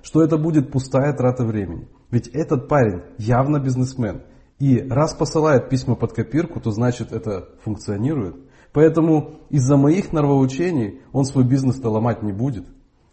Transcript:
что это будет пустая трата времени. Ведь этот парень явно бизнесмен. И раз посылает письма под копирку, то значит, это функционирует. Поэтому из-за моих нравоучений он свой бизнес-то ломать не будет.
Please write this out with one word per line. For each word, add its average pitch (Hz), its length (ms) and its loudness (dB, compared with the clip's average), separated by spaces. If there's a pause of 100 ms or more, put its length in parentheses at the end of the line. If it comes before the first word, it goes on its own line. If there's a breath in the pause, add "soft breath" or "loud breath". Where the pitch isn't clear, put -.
что - 200 0
это 160 160 4
будет 151 340 0
пустая 135 420 0
трата 123 300 0
времени. 98 460 -4 (200)
Ведь 120 200 -2
этот 147 380 -2
парень 110 340 2 (160)
явно 127 420 0
бизнесмен. 127 640 -4 (380 soft breath)
И 135 200 4
раз 139 340 0
посылает 151 560 2
письма 127 260 -2
под - 180 -4
копирку, 139 460 -4
то 113 120 -4
значит, 117 400 -2
это 101 380 -8 (140)
функционирует. 104 720 -4 (380 soft breath)
Поэтому 156 760 2
из-за 143 280 4
моих 156 360 2
нравоучений 139 880 0 (100)
он 135 140 0
свой 127 200 2
бизнес-то 127 440 0
ломать 110 340 -2
не 104 80 -4
будет. 107 340 -6 (480)